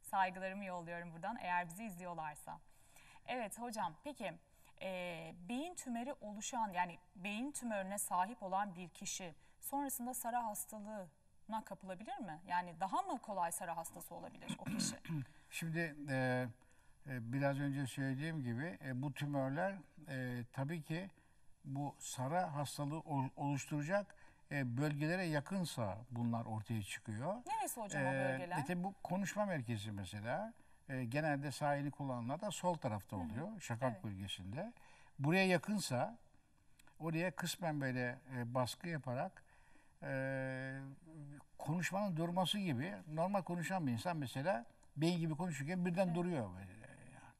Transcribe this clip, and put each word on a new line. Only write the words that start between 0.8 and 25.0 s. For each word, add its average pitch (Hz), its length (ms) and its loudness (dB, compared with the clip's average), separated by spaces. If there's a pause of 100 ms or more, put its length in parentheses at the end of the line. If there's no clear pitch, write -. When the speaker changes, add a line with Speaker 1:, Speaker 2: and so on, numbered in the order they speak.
Speaker 1:
buradan 190 280 -4
eğer 175 260 2
bizi 170 160 -10
izliyorlarsa. 170 760 -8 (680)
Evet 233 340 -4
hocam, 214 340 -2 (100)
peki, 226 300 -6 (480)
e, 175 520 -4 (160)
beyin 302 260 -2
tümörü 247 460 -4
oluşan, 208 480 -2
yani 175 280 0 (180)
beyin 208 360 -2
tümörüne 202 460 -2
sahip 202 460 2
olan 185 320 0
bir 175 140 -8
kişi 185 460 -6 (240)
sonrasında 269 540 -2
Sara 240 320 2
hastalığına 208 1200 -6
kapılabilir 196 520 -8
mi? 170 300 -6
Yani 175 320 0
daha 196 220 2
mı 359 180 0
kolay 180 320 0
Sara 170 260 -2
hastası - 380 -8
olabilir - 440 -6
o - 40 -12
kişi? - 320 0 (280)
Speaker 2:
<clears throat> - 260 -16
Şimdi, 160 460 0 (140)
e, 127 380 4 (600)
e, 120 260 -4
biraz 139 260 4
önce 139 280 2
söylediğim 139 560 0
gibi, 123 420 -2
e, 131 160 -2
bu 143 120 0
tümörler, 143 600 2 (340)
e, 127 420 -2
tabii 147 300 -2
ki 180 280 -2 (560)
bu 139 340 -4
Sara 156 560 0
hastalığı 147 440 -2
ol-, 139 360 2
oluşturacak, 147 800 0 (360)
e, 131 260 2
bölgelere 151 460 4